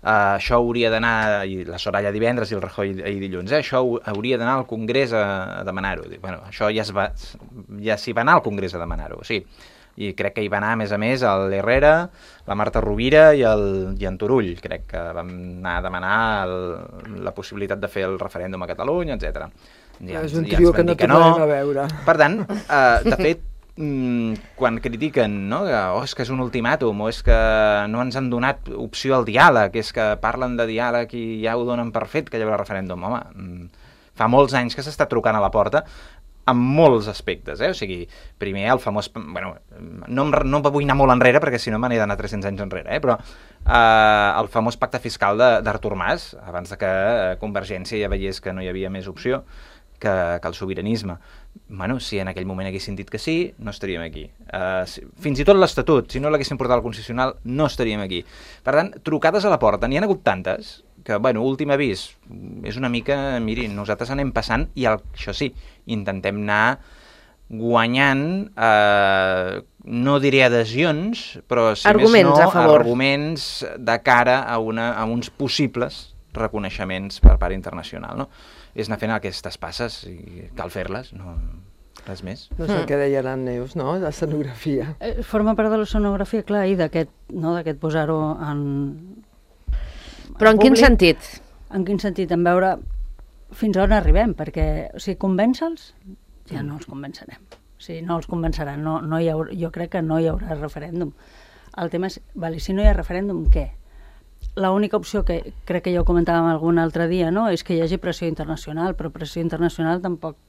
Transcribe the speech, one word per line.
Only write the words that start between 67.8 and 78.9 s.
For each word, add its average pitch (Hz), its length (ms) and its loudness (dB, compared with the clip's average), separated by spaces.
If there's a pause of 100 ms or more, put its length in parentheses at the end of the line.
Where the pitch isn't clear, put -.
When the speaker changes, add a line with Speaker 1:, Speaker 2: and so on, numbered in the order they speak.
Speaker 1:
eh, 98 1080 4 (220)
no 131 360 0
diré 135 260 4
adhesions, 135 1040 0
però, 113 280 2
si - 120 2
Speaker 3:
Arguments 214 260 8
Speaker 1:
més 196 120 10
no, 156 240 8
Speaker 3:
a - 20 2
favor. 156 300 8
Speaker 1:
arguments 139 840 0 (120)
de 117 240 0
cara 127 420 6
a, 117 160 -2
una, 113 340 -2
a 107 120 -2
uns 117 240 -4
possibles 131 840 -4 (180)
reconeixements 98 880 -6
per 95 160 10
part 90 160 -2
internacional, - 640 -10
no? 135 120 -8 (440)
És 107 160 -6
anar 107 80 -4